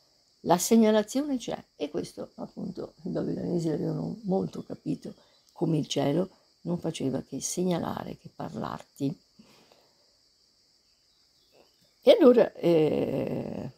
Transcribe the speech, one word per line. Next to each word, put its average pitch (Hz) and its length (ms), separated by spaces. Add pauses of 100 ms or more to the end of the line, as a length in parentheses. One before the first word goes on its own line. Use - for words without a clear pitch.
(420)
La 165 160
segnalazione 226 800
c'è, - 260 (120)
e 285 140
questo - 460
appunto - 580 (100)
i 180 60
babilonesi 170 600
l'avevano 160 540
molto 190 400
capito, - 500 (380)
come 160 260
il 139 100
cielo 143 420 (320)
non 170 180
faceva 147 420
che - 180
segnalare, - 800
che - 160
parlarti. - 840 (2750)
E 277 160
allora, 247 360
eh, - 1200